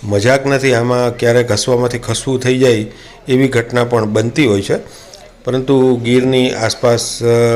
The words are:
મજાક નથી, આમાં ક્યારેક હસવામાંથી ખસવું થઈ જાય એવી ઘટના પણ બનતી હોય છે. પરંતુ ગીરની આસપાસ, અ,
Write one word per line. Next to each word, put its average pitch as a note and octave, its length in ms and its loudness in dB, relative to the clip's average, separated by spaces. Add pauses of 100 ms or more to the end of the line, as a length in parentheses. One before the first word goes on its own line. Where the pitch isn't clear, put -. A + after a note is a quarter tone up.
મજાક A#2 420 0
નથી, C3+ 280 0
આમાં A#2+ 420 0
ક્યારેક A#2+ 360 0
હસવામાંથી A#2+ 460 -2
ખસવું B2 420 -4
થઈ B2+ 180 0
જાય A#2 280 2 (420)
એવી B2+ 200 2
ઘટના A#2+ 360 0
પણ A#2 200 0
બનતી A2+ 420 0
હોય G2+ 160 2
છે. C3 120 -2 (720)
પરંતુ C3 520 2
ગીરની B2+ 540 2
આસપાસ, A2+ 720 -2
અ, A#2 40 -2 (300)